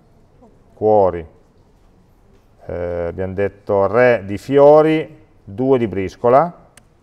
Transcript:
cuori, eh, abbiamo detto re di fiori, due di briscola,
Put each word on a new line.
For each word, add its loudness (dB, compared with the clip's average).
cuori, 0
eh, -8
abbiamo -10
detto -2
re 2
di -10
fiori, 2
due -2
di -2
briscola, -2